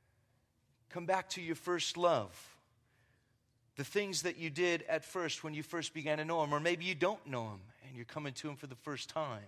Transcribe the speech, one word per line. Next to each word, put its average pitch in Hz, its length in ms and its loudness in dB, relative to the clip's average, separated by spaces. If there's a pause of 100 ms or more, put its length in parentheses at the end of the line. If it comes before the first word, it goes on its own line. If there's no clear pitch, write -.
(880)
Come 175 180 -6
back 185 240 2
to 185 100 -6
your 165 140 0
first 170 420 0
love. 147 580 4 (1200)
The 143 80 -2
things 190 380 0
that 175 160 0
you 165 120 -2
did 165 340 4
at 160 200 0
first 175 400 -2
when 156 120 -4
you 151 80 -4
first 160 300 -4
began 151 260 2
to 156 60 0
know 165 180 2
him, 147 100 0
or 147 60 4
maybe 170 260 2
you 185 100 0
don't 180 320 2
know 120 220 -2
him 101 100 -10 (260)
and 135 100 -14
you're 120 100 -8
coming 147 280 -6
to 151 160 -6
him 143 60 -8
for 143 120 -12
the 131 80 -10
first - 340 -6
time. 127 380 -2